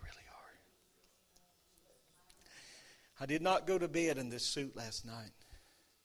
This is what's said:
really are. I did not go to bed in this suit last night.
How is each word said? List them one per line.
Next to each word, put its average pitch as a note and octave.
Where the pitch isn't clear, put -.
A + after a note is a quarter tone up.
really -
are. -
I C3+
did D3+
not F#3
go F#3
to E3+
bed D#3+
in B2+
this B2
suit C#3
last A2+
night. A2+